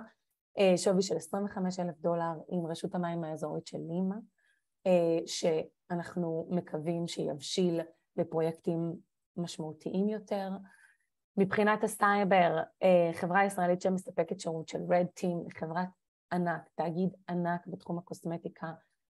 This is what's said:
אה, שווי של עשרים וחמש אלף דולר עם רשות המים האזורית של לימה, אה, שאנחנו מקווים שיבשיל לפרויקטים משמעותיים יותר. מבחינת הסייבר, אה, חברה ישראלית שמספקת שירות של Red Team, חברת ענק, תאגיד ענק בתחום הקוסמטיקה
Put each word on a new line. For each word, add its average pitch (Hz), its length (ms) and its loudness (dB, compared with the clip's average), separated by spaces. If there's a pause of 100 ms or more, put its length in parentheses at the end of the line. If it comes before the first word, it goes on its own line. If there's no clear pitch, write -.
(580)
אה, 190 180 6
שווי 190 260 4
של 190 140 -2
עשרים 196 280 -4
וחמש 185 360 -4
אלף 175 200 -6
דולר 170 320 0 (160)
עם 175 180 -2
רשות 165 280 -6
המים 170 300 -2
האזורית 156 420 -6
של 165 120 -10
לימה, 175 380 -4 (680)
אה, 170 400 4
שאנחנו 165 1200 -4
מקווים 170 560 -4
שיבשיל 165 760 -2 (360)
לפרויקטים 165 760 -2 (440)
משמעותיים 170 720 -4
יותר. 208 400 -4 (880)
מבחינת 208 480 4
הסייבר, 202 760 4 (240)
אה, 175 300 6
חברה 180 320 2
ישראלית 180 360 2
שמספקת 185 600 -2
שירות 160 280 -6
של - 100 -4
Red 175 440 0
Team, 175 360 -4
חברת 170 300 -4 (440)
ענק, 175 420 -2
תאגיד 175 420 0 (120)
ענק 175 380 -2
בתחום 170 320 -8
הקוסמטיקה 165 760 -10 (380)